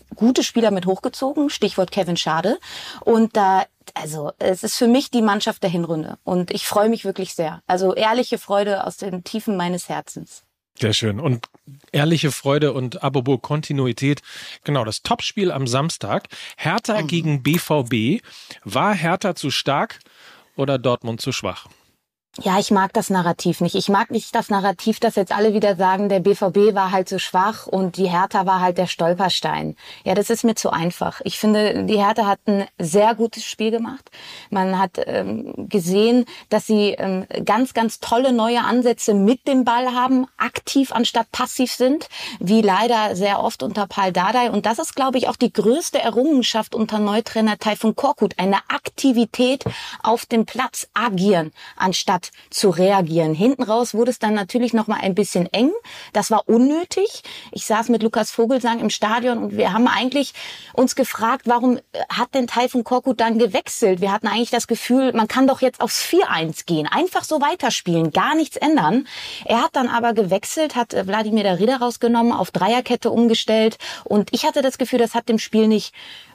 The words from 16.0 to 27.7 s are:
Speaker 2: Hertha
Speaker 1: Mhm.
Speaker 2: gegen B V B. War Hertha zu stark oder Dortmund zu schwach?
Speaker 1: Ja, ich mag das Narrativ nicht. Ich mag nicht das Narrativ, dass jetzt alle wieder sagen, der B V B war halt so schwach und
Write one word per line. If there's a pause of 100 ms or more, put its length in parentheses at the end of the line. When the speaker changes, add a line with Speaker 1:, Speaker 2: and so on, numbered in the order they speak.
Speaker 2:
Hertha
Speaker 1:
Mhm.
Speaker 2:
gegen
B
V
B. (420)
War
Hertha
zu
stark (540)
oder
Dortmund
zu
schwach? (760)
Speaker 1:
Ja,
ich
mag
das
Narrativ
nicht.
Ich
mag
nicht
das
Narrativ,
dass
jetzt
alle
wieder
sagen,
der
B
V
B
war
halt
so
schwach
und